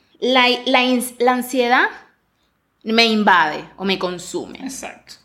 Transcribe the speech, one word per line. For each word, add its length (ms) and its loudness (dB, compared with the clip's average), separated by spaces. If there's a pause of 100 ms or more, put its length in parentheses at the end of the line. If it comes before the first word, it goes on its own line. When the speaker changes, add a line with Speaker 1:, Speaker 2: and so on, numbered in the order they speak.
(200)
Speaker 1:
la, 280 2 (180)
la 180 4
ins-, 360 -2
la 140 2
ansiedad 540 0 (960)
me 220 2
invade 600 2 (100)
o 80 -12
me 160 -2
consume. 600 -10
Speaker 2:
Exacto. 640 -16